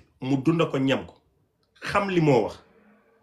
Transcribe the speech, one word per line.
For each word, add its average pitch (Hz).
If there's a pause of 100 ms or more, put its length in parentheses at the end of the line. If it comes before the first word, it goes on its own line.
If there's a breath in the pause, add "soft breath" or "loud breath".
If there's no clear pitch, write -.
(220)
mu 135
dunda 160
ko -
ñam 131
ko. - (640)
Xam 202
li 175
moo 135
wax. 87 (680)